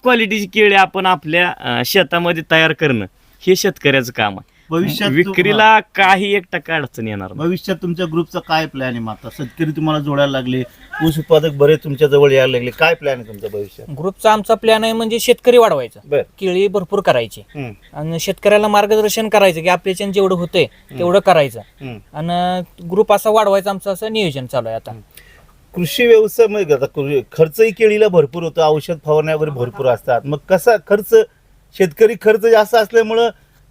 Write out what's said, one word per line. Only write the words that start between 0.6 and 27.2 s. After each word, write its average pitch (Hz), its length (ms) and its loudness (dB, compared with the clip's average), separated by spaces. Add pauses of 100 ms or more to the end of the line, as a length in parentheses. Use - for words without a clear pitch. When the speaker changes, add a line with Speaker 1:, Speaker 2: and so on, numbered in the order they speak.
Speaker 1:
आपण 190 300 2
आपल्या, 175 440 0
अं, 123 360 -4
शेतामध्ये 170 640 0
तयार 160 220 4
करणं 123 320 -2 (420)
हे 185 80 4
शेतकऱ्याचं 139 560 -2
काम 104 220 -2
आहे. - 220 -18 (140)
Speaker 2:
भविष्यात 160 400 -4
तु-, 131 60 -2
Speaker 1:
विक्रीला 196 500 2
Speaker 2:
हा. 220 140 6
Speaker 1:
काही 196 560 0
एक 190 160 -2
टक्का 165 240 -6
अडचण 123 320 -6
येणार 98 260 -8
नाही. 156 140 -6
Speaker 2:
भविष्यात 180 340 -4
तुमच्या 175 240 -6
ग्रुपचा 165 340 -4
काय 160 260 -4
प्लॅन 135 240 -8
आहे 120 100 -6
मग 110 120 -8
आता? 110 200 -14
शेतकरी 156 400 -6
तुम्हाला 156 280 -2
जोडायला 143 320 -2
लागले, 127 320 -4 (420)
ऊस 160 140 0
उत्पादक 156 320 2
बरेच 143 320 4
तुमच्या 143 240 0
जवळ 143 240 4
यायला 131 200 2
लागले, 123 200 -4
काय 165 220 0
प्लॅन 143 260 -4
आहे 110 80 -18
तुमचा 104 260 -12
भविष्यात? 104 340 -12 (120)
Speaker 3:
ग्रुपचा 196 340 0
आमचा 214 200 -2
प्लॅन 220 300 0
आहे 226 100 -2
म्हणजे 226 260 -4
शेतकरी 240 380 2
वाढवायचा, 151 480 2
Speaker 2:
बर. 139 160 -2 (180)
Speaker 3:
केळी 190 280 -2
भरपूर 196 320 -4
करायची 120 420 -2
Speaker 2:
हम्म. 131 300 -12 (220)
Speaker 3:
आणि 160 260 -8
शेतकऱ्याला 208 480 0
मार्गदर्शन 214 640 0
करायचं 190 320 2
की 165 60 -6
आपल्याच्यानं 185 460 -2
जेवढं 190 220 2
होतंय 175 280 -2
Speaker 2:
हम्म. - 360 -12
Speaker 3:
तेवढं 180 200 2
करायचं 147 400 2
Speaker 2:
हम्म. 120 380 -16 (160)
Speaker 3:
आणि 175 480 -4 (300)
ग्रुप 214 220 2
असा 202 160 0
वाढवायचा 202 400 2
आमचं 196 240 -6
असं 220 200 -8
नियोजन 151 320 -4
चालू 120 220 -6
आहे 113 80 -6
आता. 113 160 -12
Speaker 2:
हम्म. 110 100 -18 (720)
कृषी 196 320 -2
व्यवसाय 220 400 4
म्हणजे 196 260 -2
आता 135 120 0
कृ-, 139 360 -4 (100)